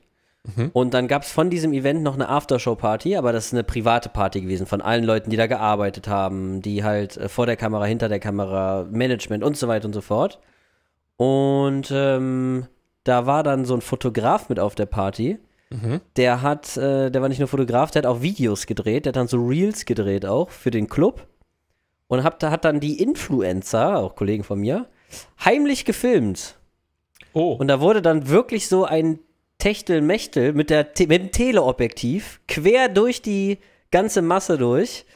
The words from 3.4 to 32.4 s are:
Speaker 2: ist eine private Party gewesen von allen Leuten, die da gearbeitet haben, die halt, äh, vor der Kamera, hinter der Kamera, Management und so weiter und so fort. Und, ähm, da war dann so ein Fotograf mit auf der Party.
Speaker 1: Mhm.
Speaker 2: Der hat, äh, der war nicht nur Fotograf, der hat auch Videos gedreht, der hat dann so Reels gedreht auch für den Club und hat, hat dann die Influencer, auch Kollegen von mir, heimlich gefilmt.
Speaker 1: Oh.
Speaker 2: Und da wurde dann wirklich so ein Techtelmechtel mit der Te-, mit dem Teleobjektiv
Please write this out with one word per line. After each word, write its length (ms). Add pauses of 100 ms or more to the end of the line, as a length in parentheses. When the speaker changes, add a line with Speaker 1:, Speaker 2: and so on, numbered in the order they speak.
Speaker 2:
ist 60
eine 100
private 460
Party 320
gewesen 260
von 140
allen 220
Leuten, 260
die 80
da 100
gearbeitet 600
haben, 540
die 220
halt, 340
äh, 100
vor 180
der 120
Kamera, 280
hinter 220
der 120
Kamera, 720
Management 520
und 140
so 100
weiter 200
und 60
so 80
fort. 380 (760)
Und, 760
ähm, 760 (360)
da 220
war 180
dann 220
so 80
ein 80
Fotograf 680
mit 100
auf 160
der 100
Party. 540 (300)
Speaker 1:
Mhm. 320 (140)
Speaker 2:
Der 260
hat, 360
äh, 340
der 100
war 80
nicht 100
nur 80
Fotograf, 440
der 120
hat 40
auch 140
Videos 440
gedreht, 400
der 60
hat 60
dann 100
so 180
Reels 400
gedreht 400
auch 240
für 220
den 180
Club 380 (800)
und 160
hat, 200
hat 220
dann 140
die 220
Influencer, 1000
auch 160
Kollegen 280
von 160
mir, 280 (560)
heimlich 420
gefilmt. 680 (800)
Speaker 1:
Oh. 200
Speaker 2:
Und 140
da 140
wurde 200
dann 280
wirklich 380
so 180
ein 340 (400)
Techtelmechtel 920
mit 160
der 240
Te-, 140
mit 140
dem 100
Teleobjektiv 1160